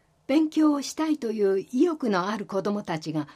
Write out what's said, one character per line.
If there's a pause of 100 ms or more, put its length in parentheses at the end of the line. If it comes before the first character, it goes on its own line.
(280)
勉
強
を
し
た
い
と
い
う
意
欲
の
あ
る
子
ど
も
た
ち
が